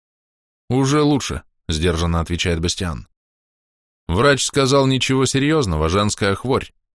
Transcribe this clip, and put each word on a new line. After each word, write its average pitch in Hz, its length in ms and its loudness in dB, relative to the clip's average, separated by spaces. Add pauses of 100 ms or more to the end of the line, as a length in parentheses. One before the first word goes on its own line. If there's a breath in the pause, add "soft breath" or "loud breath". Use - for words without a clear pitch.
(680)
«Уже 135 320 2
лучше», — 147 440 0 (240)
сдержанно 82 520 0
отвечает 85 400 -2
Бастиан. 85 480 -6 (1000)
«Врач 127 360 2
сказал, 139 420 2
ничего 131 380 0
серьёзного, 127 640 0
женская 101 460 0
хворь». 120 380 -2 (220)